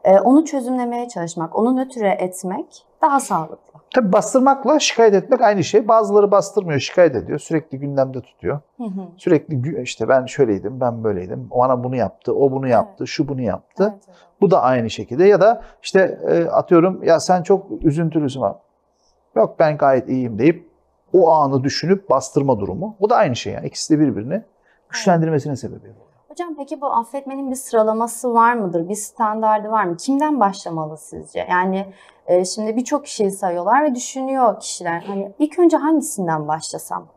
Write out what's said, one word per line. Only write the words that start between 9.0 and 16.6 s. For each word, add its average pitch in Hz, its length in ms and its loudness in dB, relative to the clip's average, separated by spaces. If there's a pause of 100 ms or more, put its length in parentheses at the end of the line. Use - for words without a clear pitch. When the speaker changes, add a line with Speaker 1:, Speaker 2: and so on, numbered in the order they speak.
Speaker 2:
Sürekli 160 380 0
gü-, 127 280 -4
işte 117 260 -6
"Ben 131 160 2
şöyleydim, 113 560 -2
ben 117 220 -4
böyleydim. 107 480 -6
O 127 80 -2
bana 123 240 2
bunu 127 120 -6
yaptı, - 400 -4
o 135 160 2
bunu 135 160 -4
yaptı, 113 320 2
Speaker 1:
Evet. - 80 -8
Speaker 2:
şu 147 200 -4
bunu 131 140 -6
yaptı." 120 520 -4
Speaker 1:
Evet, - 140 -20
evet. - 100 -20 (240)
Speaker 2:
Bu 190 100 4
da 170 100 4
aynı 120 280 0
şekilde. 127 360 -2
Ya 202 160 6
da 226 200 4 (220)
işte, - 440 2
e, 170 180 2
atıyorum, 175 580 2